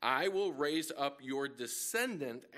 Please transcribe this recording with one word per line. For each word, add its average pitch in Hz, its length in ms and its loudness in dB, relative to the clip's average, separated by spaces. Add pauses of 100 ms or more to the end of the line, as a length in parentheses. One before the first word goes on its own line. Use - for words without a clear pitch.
I 131 240 4
will 196 260 2
raise 147 460 2
up 139 240 0
your 135 240 -2
descendant 139 1000 -2 (140)